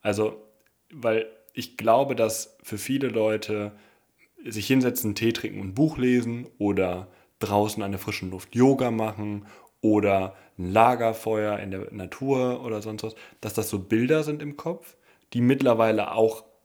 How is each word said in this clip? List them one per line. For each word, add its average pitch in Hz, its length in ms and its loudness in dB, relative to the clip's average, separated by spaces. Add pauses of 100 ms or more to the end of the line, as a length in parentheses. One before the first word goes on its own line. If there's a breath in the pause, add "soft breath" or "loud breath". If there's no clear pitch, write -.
Also, 107 400 -2 (500)
weil 113 360 -2 (260)
ich - 240 -10
glaube, 123 380 2
dass 110 480 -2
für - 140 -10
viele 135 300 -2
Leute 107 680 -2 (720 soft breath)
sich 107 240 -8
hinsetzen, 123 480 2
Tee 117 180 0
trinken 101 280 -8
und 98 80 -8
ein 95 40 -12
Buch 156 240 2
lesen 123 500 0 (100)
oder 95 500 0 (320 soft breath)
draußen 104 440 0
an 101 80 -6
der 98 80 -6
frischen 95 320 -8
Luft - 240 -12
Yoga 131 360 4
machen 104 540 -6 (360 loud breath)
oder 98 540 4 (220 loud breath)
ein 90 140 -6
Lagerfeuer 110 880 2
in 101 120 -10
der 95 200 -10
Natur 123 720 -2
oder 110 180 -6
sonst 107 220 -10
was, 110 120 -10 (260 loud breath)
dass 107 120 -8
das 107 160 -2
so 104 100 -4
Bilder 123 440 2
sind 151 180 -6
im 147 160 -12
Kopf, - 400 -10 (360 soft breath)
die 120 80 0
mittlerweile 113 720 4
auch 110 320 2 (220)